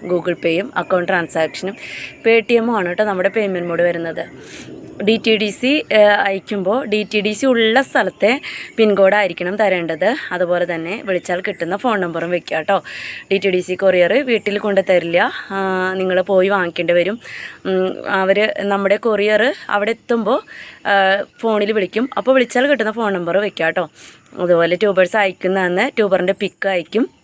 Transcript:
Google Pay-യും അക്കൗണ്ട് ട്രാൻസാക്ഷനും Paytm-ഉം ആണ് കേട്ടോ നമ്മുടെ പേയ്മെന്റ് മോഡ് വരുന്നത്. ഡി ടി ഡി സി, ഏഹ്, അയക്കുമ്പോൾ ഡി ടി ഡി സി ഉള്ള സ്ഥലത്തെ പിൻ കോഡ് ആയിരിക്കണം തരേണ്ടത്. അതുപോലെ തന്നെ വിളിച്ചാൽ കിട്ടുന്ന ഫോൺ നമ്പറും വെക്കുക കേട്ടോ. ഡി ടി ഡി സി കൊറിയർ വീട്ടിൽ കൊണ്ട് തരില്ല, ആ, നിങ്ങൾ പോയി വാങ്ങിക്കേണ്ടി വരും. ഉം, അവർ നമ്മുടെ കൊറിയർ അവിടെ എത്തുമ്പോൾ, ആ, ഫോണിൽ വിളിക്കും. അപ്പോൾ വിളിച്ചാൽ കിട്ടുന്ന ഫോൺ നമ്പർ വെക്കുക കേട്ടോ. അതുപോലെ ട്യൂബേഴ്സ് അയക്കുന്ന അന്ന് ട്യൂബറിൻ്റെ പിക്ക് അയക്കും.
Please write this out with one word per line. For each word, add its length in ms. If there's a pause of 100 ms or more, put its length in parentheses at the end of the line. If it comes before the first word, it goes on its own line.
(120)
Google 320
Pay-യും 260 (120)
അക്കൗണ്ട് 300
ട്രാൻസാക്ഷനും 640 (500)
Paytm-ഉം 520
ആണ് 140
കേട്ടോ 200
നമ്മുടെ 280
പേയ്മെന്റ് 320
മോഡ് 180
വരുന്നത്. 340 (840)
ഡി 60 (120)
ടി 160
ഡി 60 (120)
സി, 100 (280)
ഏഹ്, 200 (100)
അയക്കുമ്പോൾ 500 (140)
ഡി 80 (120)
ടി 140
ഡി 120
സി 140
ഉള്ള 360
സ്ഥലത്തെ 440 (460)
പിൻ 120 (100)
കോഡ് 200
ആയിരിക്കണം 420
തരേണ്ടത്. 460 (280)
അതുപോലെ 380
തന്നെ 200 (140)
വിളിച്ചാൽ 400
കിട്ടുന്ന 360
ഫോൺ 200
നമ്പറും 320
വെക്കുക 220
കേട്ടോ. 200 (520)
ഡി 140
ടി 120
ഡി 120
സി 160
കൊറിയർ 300 (160)
വീട്ടിൽ 360
കൊണ്ട് 240
തരില്ല, 300 (360)
ആ, 40 (420)
നിങ്ങൾ 180 (120)
പോയി 240
വാങ്ങിക്കേണ്ടി 440
വരും. 180 (520)
ഉം, 200 (320)
അവർ 180 (340)
നമ്മുടെ 340
കൊറിയർ 360 (340)
അവിടെ 200
എത്തുമ്പോൾ, 420 (520)
ആ, 40 (480)
ഫോണിൽ 360
വിളിക്കും. 280 (120)
അപ്പോൾ 200
വിളിച്ചാൽ 340
കിട്ടുന്ന 260
ഫോൺ 200
നമ്പർ 180 (100)
വെക്കുക 220
കേട്ടോ. 160 (580)
അതുപോലെ 400
ട്യൂബേഴ്സ് 400
അയക്കുന്ന 460
അന്ന് 180 (100)
ട്യൂബറിൻ്റെ 460
പിക്ക് 320
അയക്കും. 300 (180)